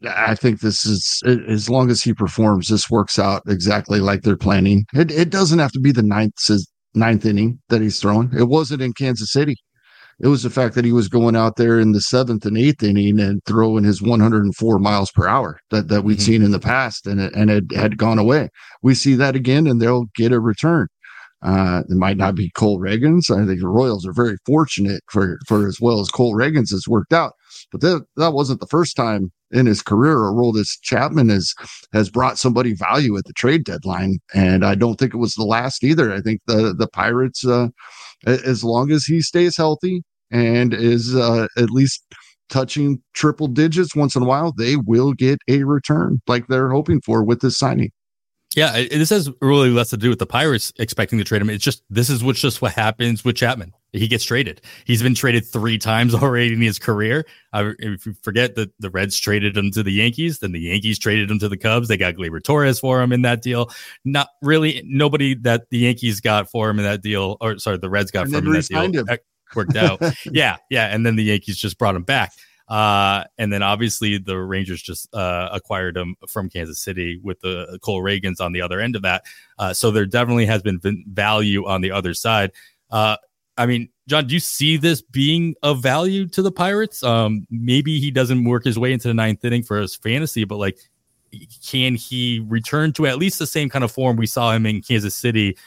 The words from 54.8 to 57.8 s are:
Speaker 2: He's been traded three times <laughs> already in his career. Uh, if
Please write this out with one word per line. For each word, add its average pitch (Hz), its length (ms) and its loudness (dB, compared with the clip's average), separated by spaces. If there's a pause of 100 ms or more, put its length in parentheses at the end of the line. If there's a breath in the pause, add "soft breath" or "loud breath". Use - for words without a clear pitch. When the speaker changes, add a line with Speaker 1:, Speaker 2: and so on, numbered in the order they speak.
Speaker 2:
He's 117 180 0
been 127 120 2
traded 117 300 0
three 113 320 -4
times 113 380 0
<laughs> - 0 -
already 120 380 0
in 113 80 0
his 110 180 0
career. 113 460 -2 (280 soft breath)
Uh, 104 240 -2
if 104 300 -10